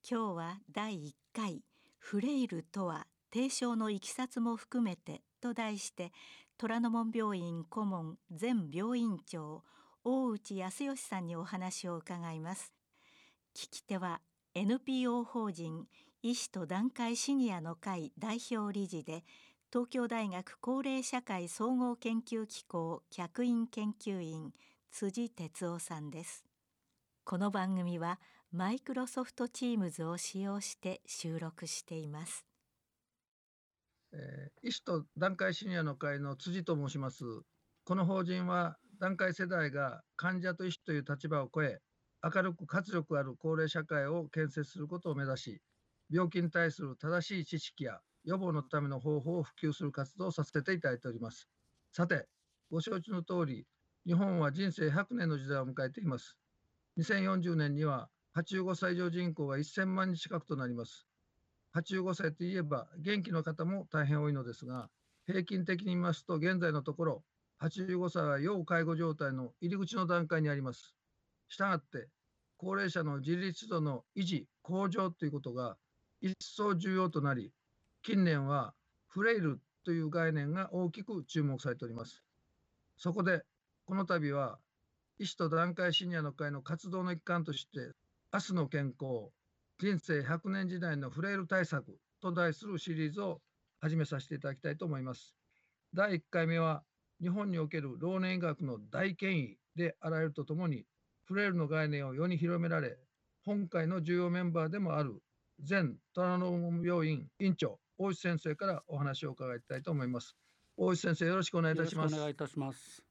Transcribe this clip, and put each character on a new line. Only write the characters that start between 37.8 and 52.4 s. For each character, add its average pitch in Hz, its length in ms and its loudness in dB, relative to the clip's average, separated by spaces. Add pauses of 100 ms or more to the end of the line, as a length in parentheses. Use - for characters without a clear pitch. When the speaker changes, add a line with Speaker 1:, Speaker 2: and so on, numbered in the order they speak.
Speaker 2:
こ 180 120 -2
の 185 100 4
法 190 160 2
人 180 240 0
は、 175 320 0 (200)
団 185 180 0
塊 180 180 2
世 185 120 -2
代 165 240 0
が 131 320 -4 (120)
患 180 260 0
者 180 140 0
と 185 100 -4
医 180 80 0
師 - 120 -8
と 160 80 -2
い 147 80 2
う 135 60 -8
立 143 220 -4
場 147 140 2
を 127 100 -6
超 156 120 2
え、 120 160 -2 (420)
明 170 180 2
る 185 140 2
く 170 120 -10
活 196 260 0
力 156 260 2
あ 139 60 2
る 131 120 -4
高 160 200 0
齢 156 120 2
社 156 160 -2
会 147 220 0
を 160 220 -2
建 156 200 0
設 143 220 -2
す - 80 -14
る 151 80 -4
こ 175 140 -6
と 170 100 -4
を 143 60 0
目 139 80 0
指 135 120 0
し、 110 240 -10 (480)
病 175 220 4
気 180 100 0
に 170 100 2
対 170 200 4
す 170 100 -8
る 135 160 -4
正 165 240 2
し 185 200 -2
い 156 40 -4
知 165 140 -4
識 - 260 -6
や 104 160 -4 (240)
予 185 140 0
防 180 140 0
の 147 100 2
た 151 180 0
め 143 80 0
の 135 120 -2
方 151 200 2
法 165 200 0
を - 20 0
普 - 180 -6
及 151 120 2
す - 100 -4
る 143 80 0
活 135 260 -6
動 190 120 -2
を - 20 0
さ 151 140 0
せ - 80 -8
て 151 200 2
い 175 80 2
た 143 80 0
だ 127 60 2
い 120 60 -6
て 127 80 -6
お 120 40 -4
り 113 60 -6
ま 113 140 -4
す。 - 160 -20 (440)
さ 175 140 4
て、 170 200 0 (440)